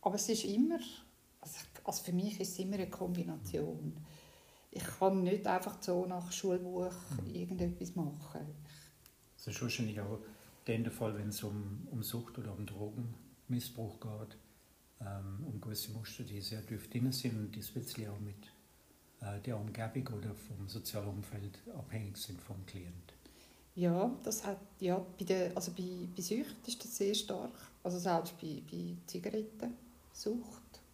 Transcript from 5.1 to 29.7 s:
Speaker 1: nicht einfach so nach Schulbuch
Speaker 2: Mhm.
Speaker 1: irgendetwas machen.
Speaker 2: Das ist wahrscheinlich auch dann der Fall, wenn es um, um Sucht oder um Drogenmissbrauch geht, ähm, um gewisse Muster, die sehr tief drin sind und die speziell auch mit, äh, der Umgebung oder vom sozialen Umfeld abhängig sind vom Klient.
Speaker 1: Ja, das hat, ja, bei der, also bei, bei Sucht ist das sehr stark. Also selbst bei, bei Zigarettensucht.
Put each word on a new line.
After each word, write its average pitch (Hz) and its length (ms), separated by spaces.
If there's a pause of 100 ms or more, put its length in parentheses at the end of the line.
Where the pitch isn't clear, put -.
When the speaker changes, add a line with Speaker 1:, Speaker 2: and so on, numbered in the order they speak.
Speaker 1:
nicht 185 240
einfach 185 340
so 180 240
nach 180 260
Schulbuch 180 640 (320)
Speaker 2:
Mhm. - 100
Speaker 1:
irgendetwas 175 600
machen. - 460 (960)
Speaker 2:
Das - 100
ist - 140
wahrscheinlich 113 400
auch 107 180 (460)
dann 113 180
der 117 80
Fall, 107 260
wenn 104 120
es 104 140
um, 104 480
um 113 120
Sucht - 340
oder 113 140
um 98 140
Drogenmissbrauch 110 1400
geht, 107 360 (600)
ähm, 98 480
um 107 140
gewisse 107 320
Muster, 110 300
die 101 180
sehr 107 240
tief 107 240
drin 127 240
sind 117 240
und 104 180
die 107 80
speziell 110 460
auch 101 100
mit, 101 160 (840)
äh, 101 200
der 117 160
Umgebung 110 600
oder 101 180
vom 98 320
sozialen 104 400
Umfeld 101 520 (180)
abhängig 110 400
sind 87 240
vom 95 240
Klient. 87 480 (600)
Speaker 1:
Ja, 180 360 (120)
das - 220
hat, 196 120 (220)
ja, 180 180 (200)
bei 196 60
der, 180 320
also 180 160
bei, 180 420
bei - 80
Sucht - 460
ist 233 160
das - 140
sehr 202 160
stark. 214 400 (300)
Also 180 160
selbst 175 420
bei, 156 280
bei 175 360
Zigarettensucht. - 1800 (120)